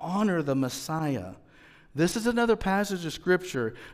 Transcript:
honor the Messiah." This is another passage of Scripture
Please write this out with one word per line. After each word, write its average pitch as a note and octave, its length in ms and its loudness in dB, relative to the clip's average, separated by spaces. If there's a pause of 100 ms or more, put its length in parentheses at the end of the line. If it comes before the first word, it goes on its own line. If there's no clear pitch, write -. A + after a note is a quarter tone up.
honor F#3 420 2
the C#3+ 140 0
Messiah." C3+ 760 -2 (600)
This D#3+ 220 2
is A3+ 120 -2
another A#3 280 4
passage G3 500 0
of D3+ 60 -4
Scripture E3+ 640 0 (200)